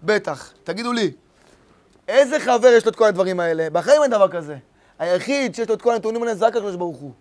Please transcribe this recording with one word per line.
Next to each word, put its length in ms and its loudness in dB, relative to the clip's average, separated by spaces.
בטח. 480 -4
תגידו 300 -6
לי, 180 0
איזה 320 2
חבר 280 2
יש 180 6
לו 60 0
את 40 -10
כל 100 4
הדברים 340 0
האלה? 320 -2
בחיים 320 4
אין 80 0
דבר 160 4
כזה. 300 -8
היחיד 560 -2
שיש 140 -6
לו 60 0
את 60 -12
כל 120 2
הנתונים 300 -4
האלה, 120 -4
זה 100 -2
רק 100 2
הקדוש 200 -4
ברוך 220 -6
הוא. 240 -16